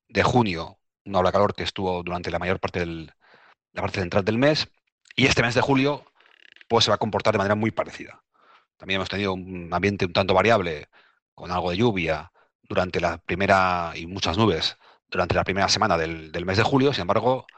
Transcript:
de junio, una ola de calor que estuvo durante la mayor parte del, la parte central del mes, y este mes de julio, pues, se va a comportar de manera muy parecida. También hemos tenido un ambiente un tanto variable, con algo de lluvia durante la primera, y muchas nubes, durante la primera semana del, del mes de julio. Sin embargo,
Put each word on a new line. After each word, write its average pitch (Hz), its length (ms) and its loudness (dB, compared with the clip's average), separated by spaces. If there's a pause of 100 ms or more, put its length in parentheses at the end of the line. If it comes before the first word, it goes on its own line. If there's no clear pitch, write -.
de 95 140 0
junio, 92 560 0 (260)
una 98 140 -2
ola 92 120 4
de - 20 -8
calor 101 220 2
que 87 100 -6
estuvo 92 400 -4
durante 87 260 -6
la 82 80 -4
mayor 92 220 -2
parte - 200 -4
del, 82 320 -6 (600)
la 87 100 -8
parte 98 180 -4
central 92 240 0
del 110 140 0
mes, 147 300 2 (480)
y 127 100 4
este - 160 2
mes 117 120 0
de 127 60 4
julio, 139 440 2 (640)
pues, 113 160 4
se 107 60 2
va 104 40 6
a - 40 0
comportar 107 360 0
de 104 40 2
manera 101 180 2
muy 110 160 0
parecida. - 500 -8 (540)
También 95 220 -4
hemos 92 100 -4
tenido 98 240 -2
un 90 400 -8
ambiente 98 320 2
un 85 80 -4
tanto 95 220 2
variable, 92 540 2 (460)
con 87 160 -14
algo 90 200 -2
de 87 60 -2
lluvia 87 560 -2 (300)
durante 92 380 -2
la 85 180 -2
primera, 90 760 0
y 82 120 -10
muchas 92 320 -4
nubes, 92 380 0 (320)
durante 90 260 -2
la 85 100 2
primera 95 240 0
semana 101 300 2
del, 80 340 -6
del 87 140 -6
mes 92 100 0
de 110 60 2
julio. 135 300 2
Sin 98 100 -4
embargo, 110 440 0 (120)